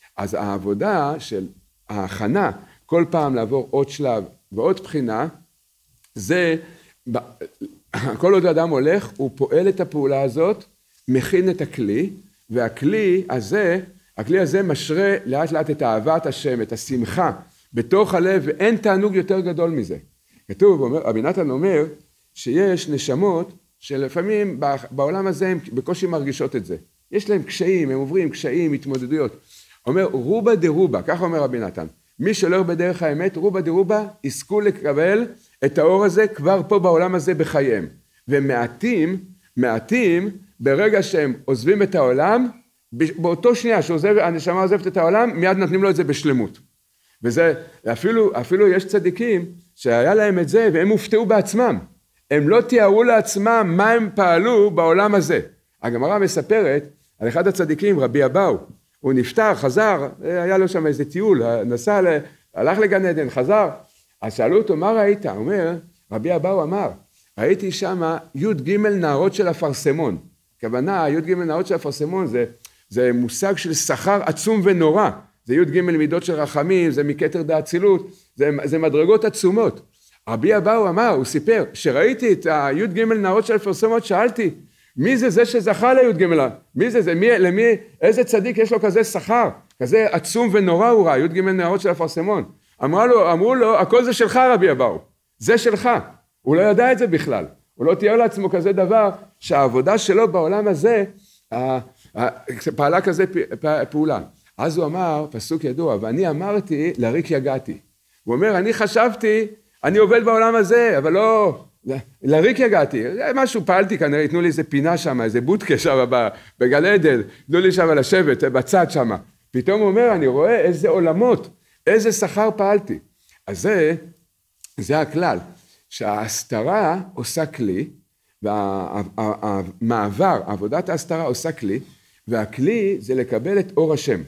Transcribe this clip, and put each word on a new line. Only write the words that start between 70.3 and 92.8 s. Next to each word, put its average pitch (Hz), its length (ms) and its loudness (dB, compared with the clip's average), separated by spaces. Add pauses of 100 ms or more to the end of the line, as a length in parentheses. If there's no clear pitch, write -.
הכוונה, 147 500 -2
יוד 156 160 -2
גימל 180 200 -2
נערות 170 220 -2
של 185 80 -2
אפרסמון 160 520 -4
זה, 120 180 -2 (440)
זה 123 240 0
מושג 123 440 -2
של 160 180 -6
שכר 185 500 0
עצום 208 400 -2
ונורא. 175 460 2 (340)
זה 120 100 -2
יוד 151 160 2
גימל 175 260 0
מידות 151 260 0
של 180 120 -4
רחמים, 156 560 0
זה 139 140 0
מכתר 147 380 -2
דאצילות, 170 680 0 (240)
זה, 143 160 0 (140)
זה 151 140 0
מדרגות 160 460 4
עצומות. 196 560 0 (480)
רבי 123 280 2
אבאו 208 320 2
אמר, 208 200 0
הוא 135 160 0
סיפר, 160 480 0
"שראיתי 190 600 2
את 170 180 -2
היוד 151 420 0
גימל 226 260 0
נערות 202 280 0
של 220 100 2
אפרסמות, 220 480 0
שאלתי, 208 460 0 (460)
מי 254 200 2
זה 240 140 2
זה 214 140 4
שזכה 226 500 2
ליוד 247 220 6
גימל? 160 320 2 (260)
מי 220 160 0
זה 226 120 2
זה? 165 120 0
מי, 214 240 4
למי, 196 380 4 (260)
איזה 220 220 4
צדיק 214 340 0
יש 220 140 2
לו 220 80 2
כזה 214 240 2
שכר? 220 440 0 (340)
כזה 214 280 2
עצום 226 420 -2
ונורא 196 360 2
הוא 220 180 4
ראה, 143 120 2
יוד 165 140 0
גימל 190 200 0
נערות 185 280 0
של 196 100 0
אפרסמון." 170 540 -2 (400)